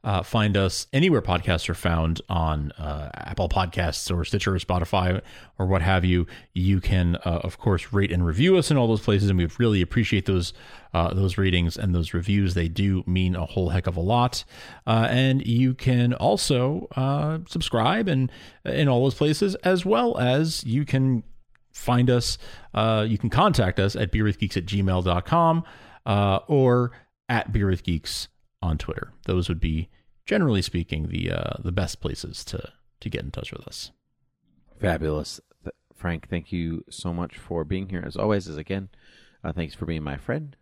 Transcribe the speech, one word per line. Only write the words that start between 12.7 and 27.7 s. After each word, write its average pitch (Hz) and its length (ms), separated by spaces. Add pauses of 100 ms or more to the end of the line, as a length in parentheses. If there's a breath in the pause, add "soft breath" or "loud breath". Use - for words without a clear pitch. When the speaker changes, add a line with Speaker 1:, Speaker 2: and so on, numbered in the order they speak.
Speaker 1:
mean 92 300
a 85 100
whole 90 220
heck 87 180
of 87 100
a 87 40
lot. 120 420 (440 loud breath)
Uh, 113 240
and 131 360
you 127 280
can 123 400
also, 147 840
uh, 143 420 (100)
subscribe 165 600
and 131 240 (320 loud breath)
in 139 240
all 127 160
those 135 100
places, 156 420
as 180 300
well 233 320
as 139 460
you 131 220
can 131 360 (500)
find 123 380
us, 123 280 (360 loud breath)
uh, 110 340
you 107 100
can 113 120
contact 135 480
us 101 160
at 101 160
beerwithgeeks 107 460
at 87 100
gmail 95 380
dot 87 220
com, 165 360 (440 loud breath)
uh, 101 420
or 123 420 (380 loud breath)
at 113 240
Beer 104 160
with 92 160